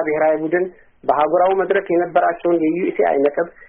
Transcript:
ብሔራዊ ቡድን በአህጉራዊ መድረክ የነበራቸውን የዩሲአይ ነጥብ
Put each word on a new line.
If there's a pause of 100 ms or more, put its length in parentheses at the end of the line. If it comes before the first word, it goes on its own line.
ብሔራዊ
ቡድን (380)
በአህጉራዊ
መድረክ
የነበራቸውን
የዩሲአይ
ነጥብ (220)